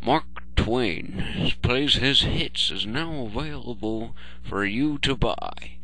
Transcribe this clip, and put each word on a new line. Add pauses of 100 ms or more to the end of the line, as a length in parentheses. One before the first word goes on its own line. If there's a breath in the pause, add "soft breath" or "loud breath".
Mark (120)
Twain
Plays
His
Hits
is
now
available (260 loud breath)
for
you
to
buy.